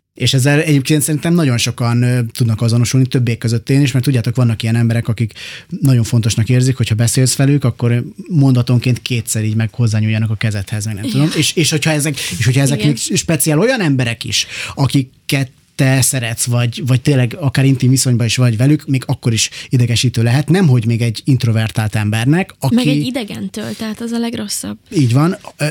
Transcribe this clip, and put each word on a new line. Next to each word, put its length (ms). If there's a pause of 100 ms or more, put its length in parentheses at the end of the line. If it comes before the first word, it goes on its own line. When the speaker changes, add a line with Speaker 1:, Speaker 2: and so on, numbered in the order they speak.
(140)
Speaker 1:
És 200
ezzel 280
egyébként 400
szerintem 320
nagyon 240
sokan, 440
ö, 180 (140)
tudnak 280
azonosulni, 440
többek 320
között 320
én 120
is, 100
mert 140
tudjátok, 300
vannak 280
ilyen 120
emberek, 320
akik 260 (480)
nagyon 220
fontosnak 460
érzik, 280
hogyha 180
beszélsz 400
velük, 280
akkor 400 (260)
mondatonként 720
kétszer 420
így 120
meg 180
hozzányúljanak 560
a 60
kezedhez, 500
meg 80
nem 100
Speaker 2:
Igen. 160
Speaker 1:
tudom. 180
És, 180
és 140
hogyha 220
ezek, 240 (220)
és 80
hogyha 160
ezek 180
Speaker 2:
Igen. 100 (200)
Speaker 1:
még 80
speciál 420
olyan 220
emberek 420
is, 240 (260)
akiket 800 (240)
te 260
szeretsz, 440
vagy, 420
vagy 140
tényleg 380
akár 260
intim 240
viszonyban 360
is 100
vagy 220
velük, 300
még 180
akkor 280
is 160 (200)
idegesítő 540
lehet, 260
nemhogy 360
még 160
egy 220
introvertált 720
embernek, 640
aki 160
Speaker 2:
Meg 120
egy 180
idegentől, 720
tehát 240
az 100
a 80
legrosszabb. 580 (140)
Speaker 1:
Így 220
van, 240 (200)
ö, 140